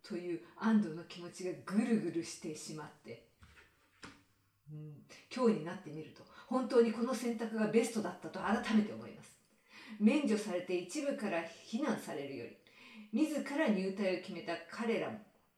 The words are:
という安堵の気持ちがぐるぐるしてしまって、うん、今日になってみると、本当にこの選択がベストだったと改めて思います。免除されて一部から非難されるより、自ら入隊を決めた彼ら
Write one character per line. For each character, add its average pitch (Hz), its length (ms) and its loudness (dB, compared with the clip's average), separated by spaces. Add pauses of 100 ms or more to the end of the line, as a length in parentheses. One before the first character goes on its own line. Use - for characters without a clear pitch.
と 196 140 -6
い 175 200 -4
う - 40 -6 (160)
安 220 260 6
堵 170 80 0
の 165 140 -8
気 - 160 -14
持 170 100 -10
ち - 140 -10
が 180 80 -2 (120)
ぐ 196 200 2
る 226 160 4
ぐ 165 100 -2
る 165 140 -2
し - 160 -12
て 160 160 -8
し - 180 -10
ま 151 100 -8
っ 151 60 -14 (140)
て、 - 240 -16 (1400)
う 156 40 -14
ん、 151 300 -14 (300)
今 247 180 6
日 156 80 0
に 156 40 -6
な 180 100 -6
っ - 40 -12
て 156 120 -14
み 151 120 -10
る - 100 -14
と、 - 100 -20 (260)
本 247 200 2
当 233 140 8
に 226 100 6
こ 233 100 -2
の 254 120 2
選 233 240 -2
択 220 180 -4
が 220 120 4
ベ 247 160 6
ス - 100 -4
ト 220 80 0
だ - 80 -2
っ - 100 -10
た 160 80 -8
と 190 120 -8
改 220 340 2
め 208 80 8
て - 100 0
思 113 140 -10
い - 60 -12
ま - 100 -18
す。 - 160 -20 (640)
免 269 260 6
除 208 100 4
さ 196 160 -2
れ 175 100 0
て 180 120 -4
一 226 280 -2
部 277 140 0
か 208 140 -4
ら 165 120 -2
非 - 400 -6
難 262 160 0
さ 165 160 -8
れ 139 120 -6
る 139 100 -8
よ 117 100 -8
り、 - 100 -14 (560)
自 285 320 2 (120)
ら 311 120 2
入 190 240 2
隊 190 260 0
を - 20 -6
決 - 120 -10
め 165 100 -8
た 170 120 -4 (160)
彼 226 280 -2
ら 110 120 -4 (480)